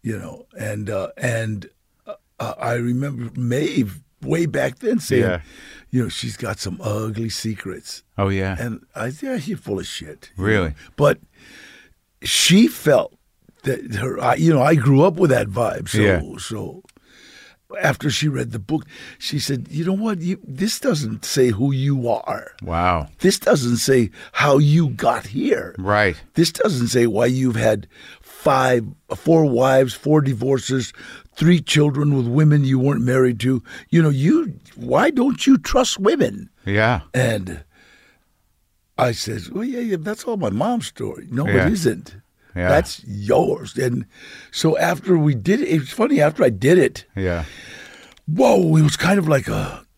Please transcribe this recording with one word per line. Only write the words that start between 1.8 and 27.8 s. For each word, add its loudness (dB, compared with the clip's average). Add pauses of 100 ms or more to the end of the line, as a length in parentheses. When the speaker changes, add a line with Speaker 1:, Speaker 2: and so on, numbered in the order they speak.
Speaker 1:
uh, -14 (220)
uh, -8
I -4
remember -4
Maeve -2 (200)
way -2
back -4
then 0
saying, 0
Speaker 2:
Yeah. 0 (520)
Speaker 1:
you 0
know, -4
"She's -10
got -8
some -8
ugly -4
secrets." -10 (140)
Speaker 2:
Oh, 0
yeah. -2
Speaker 1:
And -8 (120)
I -8
said, -10
"Yeah, -4
she's -8
full -6
of -10
shit." -16
You -6
Speaker 2:
Really? 2
Speaker 1:
know? -10 (220)
But 2 (1040)
she 4
felt 0 (500)
that -6
her, -4
I, 2
you 4
know, 4
I 4
grew 6
up 4
with 2
that 2
vibe. -4
So, -2
Speaker 2:
Yeah. 4 (160)
Speaker 1:
so -12 (1000)
after -2
she -2
read -4
the -8
book, -6 (320)
she -6
said, -4
You -4
know 0
what? -4
You, -4
this -4
doesn't -4
say 2
who 0
you -2
are. -4 (100)
Speaker 2:
Wow. 0 (120)
Speaker 1:
This 2
doesn't 2
say 2 (220)
how 4
you 4
got -2
here. -2
Speaker 2:
Right. 2 (200)
Speaker 1:
This 2
doesn't 0
say 2
why 0
you've 0
had 0 (560)